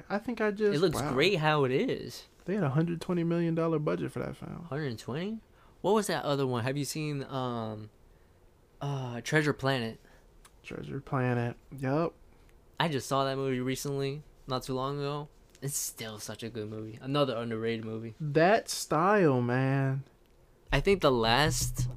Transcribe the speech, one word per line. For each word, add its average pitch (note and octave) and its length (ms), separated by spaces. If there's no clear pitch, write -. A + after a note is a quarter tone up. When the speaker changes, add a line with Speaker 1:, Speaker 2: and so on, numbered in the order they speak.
Speaker 1:
I G3 80
think A3+ 220
I G#3+ 100
just, G3+ 240
Speaker 2:
It D3+ 60
looks E3+ 200
Speaker 1:
wow. C#3+ 120
Speaker 2:
great E3+ 240
how D3+ 280
it B2+ 80
is. D3 520
Speaker 1:
They F3+ 80
had G#3 100
a C3+ 60
hundred E3 300
twenty F3 220
million E3+ 320
dollar E3 240
budget D3+ 320
for - 80
that C3 180
film. - 320
Speaker 2:
Hundred C3+ 300
twenty? F#3 400
What F#3+ 120
was G#3 140
that D#3+ 160
other C#3 220
one? A#2+ 180
Have C3+ 120
you C#3+ 80
seen, D3+ 400
um, A2+ 640
uh, C3 400
Treasure D3+ 320
Planet? B2+ 480
Speaker 1:
Treasure C#3 360
Planet. B2 560
Yup. C#3 340
Speaker 2:
I D#3+ 100
just C3+ 200
saw C#3 160
that C3+ 120
movie C3+ 240
recently, C#3 600
not B2+ 180
too C3 100
long C3+ 240
ago. D3 300
It's C#3 160
still A2 400
such G#2+ 240
a A#2 80
good G#2+ 180
movie. A2 320
Another C3+ 360
underrated A2+ 500
movie. A2+ 340
Speaker 1:
That D#3 480
style, E3 720
man. C3+ 640
Speaker 2:
I C#3+ 100
think F#3+ 200
the D3 120
last, B2 840